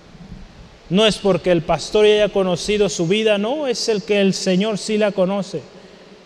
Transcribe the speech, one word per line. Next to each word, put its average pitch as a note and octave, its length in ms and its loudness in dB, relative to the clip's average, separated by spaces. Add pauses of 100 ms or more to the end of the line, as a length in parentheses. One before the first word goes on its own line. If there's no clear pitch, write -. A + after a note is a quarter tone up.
(880)
No G3+ 180 4
es G#3 120 0
porque F#3 340 0
el E3+ 100 2
pastor F3 420 0
haya G#3 260 4
conocido G3 580 0
su F3 180 -2
vida, G#3+ 320 2
no, C4 300 -2
es - 200 -4
el G#3+ 140 0
que G3+ 180 0
el F#3+ 140 4
Señor G3 420 0
sí G#3+ 220 -2
la G#3 140 0
conoce. F#3+ 500 -2 (640)